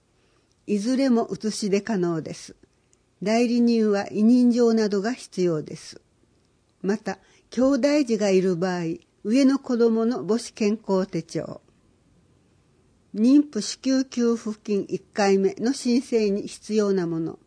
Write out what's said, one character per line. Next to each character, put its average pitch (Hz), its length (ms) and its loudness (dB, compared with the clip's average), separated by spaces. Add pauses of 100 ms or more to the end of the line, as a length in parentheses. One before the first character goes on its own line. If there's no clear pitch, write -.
(640)
い 208 140 -2
ず 240 180 -2
れ 269 140 2
も 233 140 4
写 202 260 -6
し 208 180 -6
出 202 120 2
可 208 160 -4
能 170 260 -2
で - 100 -10
す。 - 220 -18 (680)
代 226 260 0
理 240 140 2
人 226 300 2
は 202 200 -2
委 208 120 0
任 247 280 6
状 233 220 2
な 220 160 2
ど 196 140 -2
が 233 100 -2
必 - 300 -6
要 165 180 0
で - 140 -12
す。 - 260 -20 (800)
ま 196 160 -2
た、 - 220 -12 (320)
兄 233 100 -2
弟 277 420 2
児 233 140 -2
が 196 140 0
い 190 100 4
る 185 140 0
場 180 240 -4
合、 165 180 -4 (260)
上 254 220 2
の 269 140 2
子 247 180 -4
供 226 300 2
の 240 180 -4
母 214 140 0
子 - 140 -12
健 208 180 0
康 190 340 -2
手 170 160 -6
帳。 - 400 -10 (1500)
妊 254 340 4
婦 214 140 -6
支 - 180 -10
給 262 260 -2
給 233 300 -2
付 220 280 -10
金 202 240 -2
一 - 160 -6 (100)
回 196 240 2
目 190 180 0
の 233 180 -2
申 240 260 0
請 220 320 0
に 202 160 -4
必 - 260 -12
要 208 200 2
な 180 120 0
も 165 140 -4
の。 160 260 -8